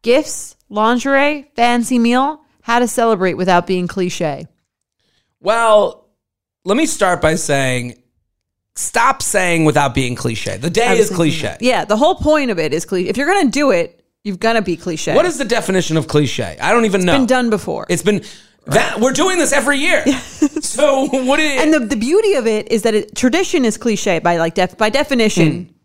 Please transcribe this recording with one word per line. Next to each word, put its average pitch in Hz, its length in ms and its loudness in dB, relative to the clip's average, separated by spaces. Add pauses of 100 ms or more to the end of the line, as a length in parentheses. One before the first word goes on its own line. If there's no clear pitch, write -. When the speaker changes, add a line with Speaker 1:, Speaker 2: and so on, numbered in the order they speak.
Speaker 1:
Gifts, - 540 -2 (120)
lingerie, 269 880 0
fancy 240 420 0
meal, 254 420 2 (220)
how 233 160 0
to 247 100 2
celebrate 208 460 0
without 180 320 2
being 180 220 -2
cliche. 175 580 -6 (960)
Speaker 2:
Well, 214 680 2 (560)
let 196 120 0
me 311 100 0
start 180 360 0
by 160 140 2
saying, 127 680 -2 (720)
stop - 480 0
saying 175 420 0
"without 143 300 2
being 123 200 -2
cliche." 110 440 -6
The 135 120 -6
day 226 160 2
Speaker 1:
I 247 60 2
was 226 80 2
Speaker 2:
is 208 80 4
Speaker 1:
thinking 185 80 -6
Speaker 2:
cliche. 160 300 0
Speaker 1:
that. - 160 -8
Yeah, 220 240 0
the 214 100 0
whole 320 200 2
point 294 340 0
of 185 80 -2
it 156 160 -2
is 170 100 -4
cliche. 180 240 -2
If 202 80 -4
you're 277 100 -2
gonna 349 240 2
do 277 200 0
it, 170 340 -2 (200)
you've 190 160 -6
gotta 226 200 0
be 180 160 -4
cliche. 160 380 -6
Speaker 2:
What 302 100 4
is 320 140 -2
the 277 80 -4
definition 190 500 0
of 156 100 0
cliche? 123 540 -2
I 165 120 2
don't 233 120 4
even 196 160 0
Speaker 1:
It's 180 60 0
Speaker 2:
know. 175 120 2
Speaker 1:
been 247 80 2
done 247 220 2
before. 196 400 -4
Speaker 2:
It's 175 140 -2
been 202 200 0 (440)
that 214 340 -2
we're 254 120 2
doing 359 260 0
this 294 140 0
every 277 260 0
year. 311 300 0
Speaker 1:
<laughs> 269 60 2 (500)
Speaker 2:
So 269 420 2
what 262 320 0
is 294 240 0
Speaker 1:
And 311 100 2
the, 311 80 4
the 233 160 -4
beauty 370 380 2
of 247 140 0
it 214 240 -2
is 214 100 0
that 220 120 0
it, - 200 -2
tradition 277 500 0
is 214 120 0
cliche 202 420 -2
by, 170 200 0
like, 165 160 -2
def-, 180 220 -2
by 220 140 0
definition. 220 600 2 (140)
Speaker 2:
Mm. - 80 -20 (100)